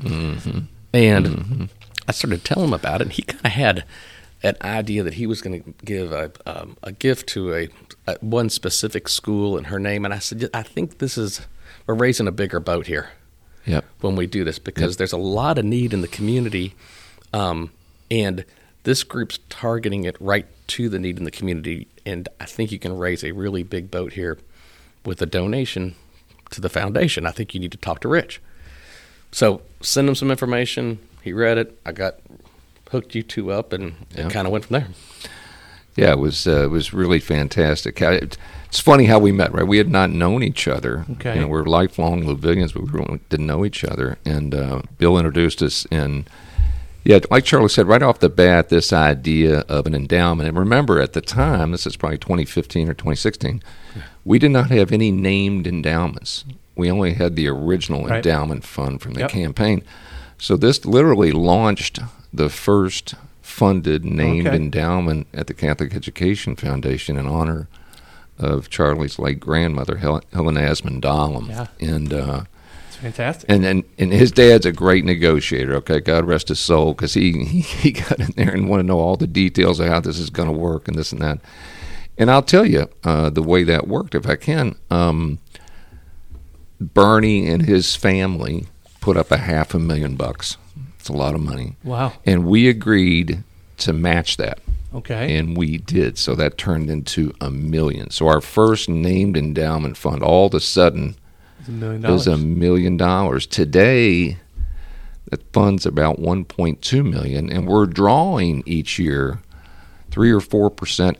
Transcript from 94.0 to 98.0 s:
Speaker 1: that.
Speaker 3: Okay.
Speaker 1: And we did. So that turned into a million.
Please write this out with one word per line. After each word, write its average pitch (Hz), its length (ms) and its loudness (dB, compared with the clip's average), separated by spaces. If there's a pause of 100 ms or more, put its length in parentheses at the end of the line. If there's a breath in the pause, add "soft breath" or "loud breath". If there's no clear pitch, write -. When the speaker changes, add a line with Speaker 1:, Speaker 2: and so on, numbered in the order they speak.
Speaker 1:
that. - 220 -4 (340)
Speaker 3:
Okay. 120 440 -4
Speaker 1:
And 82 200 -2
we 82 220 0
did. 80 380 0
So - 180 -2
that 76 220 0
turned 78 320 -2
into 78 520 -2
a 71 80 -6
million. 73 640 -2